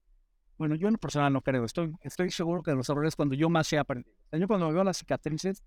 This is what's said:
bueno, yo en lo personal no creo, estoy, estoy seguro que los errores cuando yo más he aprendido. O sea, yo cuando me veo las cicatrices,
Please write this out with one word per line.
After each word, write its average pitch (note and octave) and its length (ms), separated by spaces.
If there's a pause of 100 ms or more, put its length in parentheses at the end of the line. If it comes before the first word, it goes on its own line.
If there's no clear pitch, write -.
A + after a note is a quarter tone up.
(580)
bueno, D#3 160
yo F3+ 140
en A3+ 60
lo A3 40
personal C#3+ 340
no C3+ 80
creo, C3 240
estoy, D#3+ 380
estoy F3+ 280
seguro E3+ 320
que E3 100
los C3 160
errores D3+ 280
cuando C#3+ 180
yo D#3 140
más E3 240
he D3+ 60
aprendido. B2+ 360 (120)
O - 40
sea, D#3 80
yo F#3+ 80
cuando F#3 220
me D#3 60
veo F#3+ 100
las F#3 140
cicatrices, D#3 680